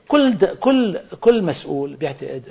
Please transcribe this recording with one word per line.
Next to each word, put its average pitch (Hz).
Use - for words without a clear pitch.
كل 277
د-، 196
كل، 240
كل 226
مسؤول 143
بيعتقد 135